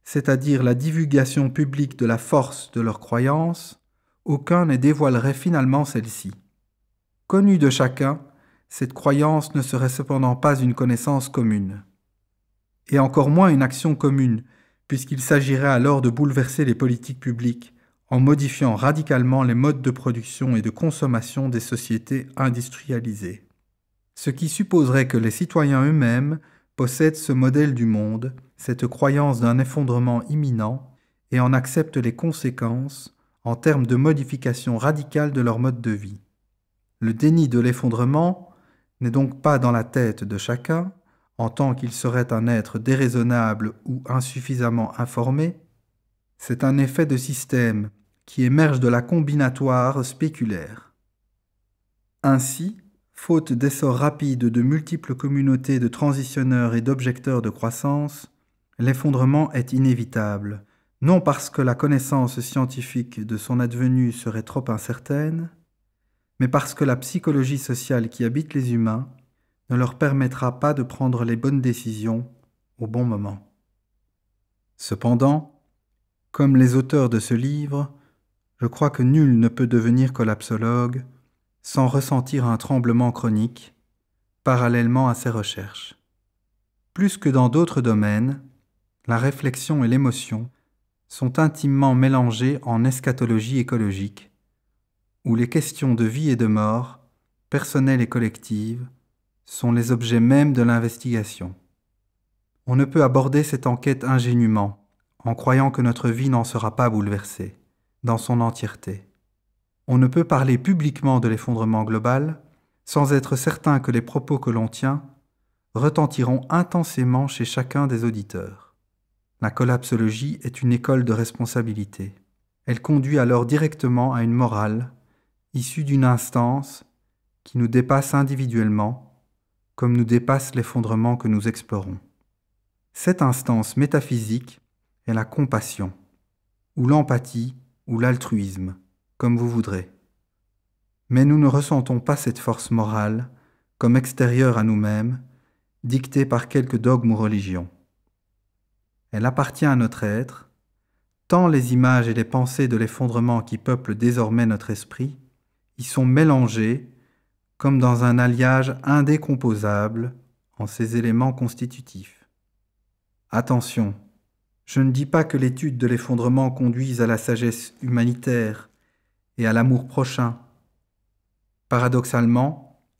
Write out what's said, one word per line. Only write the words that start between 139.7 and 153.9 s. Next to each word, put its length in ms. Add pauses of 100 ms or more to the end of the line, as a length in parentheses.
Mais 140
nous 140
ne 80
ressentons 540
pas 160
cette 220
force 320
morale 580 (500)
comme 180
extérieure 600
à 80
nous-mêmes, 580 (640)
dictée 400
par 240
quelque 300
dogme 340
ou 40
religion. 520 (1400)
Elle 140
appartient 400
à 100
notre 260
être, 480 (800)
tant 200
les 260
images 340
et 60
les 100
pensées 420
de 120
l'effondrement 640
qui 160
peuplent 360